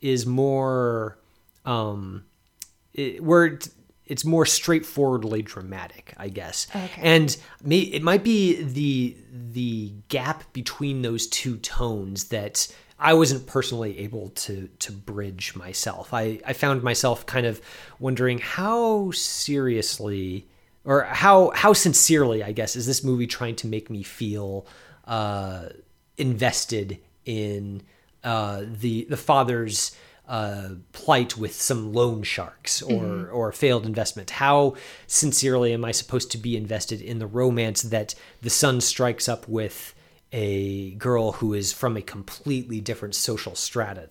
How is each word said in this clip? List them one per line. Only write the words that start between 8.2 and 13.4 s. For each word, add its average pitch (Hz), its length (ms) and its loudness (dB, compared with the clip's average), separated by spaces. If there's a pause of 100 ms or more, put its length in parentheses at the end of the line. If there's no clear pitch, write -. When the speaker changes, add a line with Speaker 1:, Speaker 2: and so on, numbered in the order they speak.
Speaker 1:
be 196 400 4
the, 131 540 0 (160)
the 117 600 -6 (140)
gap 143 460 -4
between 135 500 -4
those 117 240 -2
two - 300 -4
tones 104 720 -2
that - 440 -4 (320)
I 160 100 8
wasn't 135 340 4